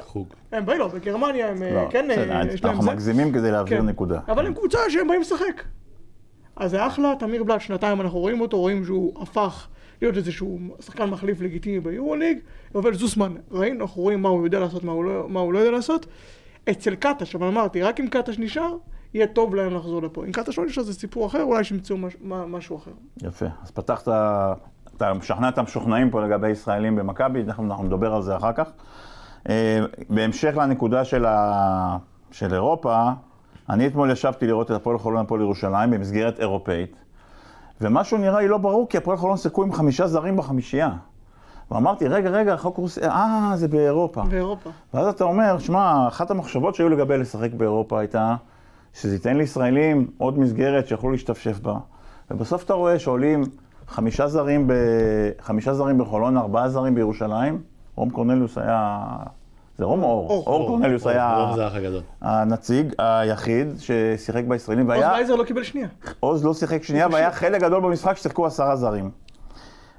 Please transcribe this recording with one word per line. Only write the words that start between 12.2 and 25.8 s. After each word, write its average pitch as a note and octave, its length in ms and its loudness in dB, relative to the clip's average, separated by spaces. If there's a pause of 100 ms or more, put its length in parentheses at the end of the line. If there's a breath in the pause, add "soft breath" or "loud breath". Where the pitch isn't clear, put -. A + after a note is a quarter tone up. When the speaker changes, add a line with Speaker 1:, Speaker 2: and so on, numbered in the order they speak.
Speaker 2:
יובל G3+ 200 0
זוסמן, G3+ 380 0 (180)
ראינו, G#3+ 340 -2
אנחנו F#3 180 -6
רואים G3 200 2
מה G3 60 2
הוא F3 160 2
יודע E3+ 160 0
לעשות, F3 240 -4
מה E3+ 80 -4
הוא E3 120 -2
לא, F#3+ 240 -4
מה F#3 120 -2
הוא F3 120 0
לא F#3+ 60 2
יודע A3+ 120 6
לעשות. D4+ 360 -2 (640 loud breath)
אצל G3 240 -2
קטש, F#3+ 400 -2
אבל F3 120 -2
אמרתי, G3 360 0
רק A#3 180 0
אם C4 80 -2
קטש A#3+ 300 -2
נשאר, D#4+ 380 -4 (380 soft breath)
יהיה G#3+ 120 2
טוב G#3+ 280 0
להם F#3+ 200 -2
לחזור E3+ 280 -6
לפה. D#3+ 220 -8
אם F#3 80 -8
קטש A#3 260 -4
לא F4 80 0
נשאר, C4+ 160 -4
זה G#3 120 -6
סיפור G#3+ 320 -6
אחר, C4+ 160 -2
אולי A#3 220 2
שימצאו G3 340 -6
מש-, F3+ 220 -8
מה-, F#3 260 -8
משהו E3+ 300 -10
אחר. - 140 -16 (320)
Speaker 3:
יפה. F2+ 240 -6 (160)
אז - 80 -16
פתחת, - 380 -4 (880)
אתה G2+ 180 0
משכנע G#2 340 -2
את B2+ 100 -2
המשוכנעים A#2 520 0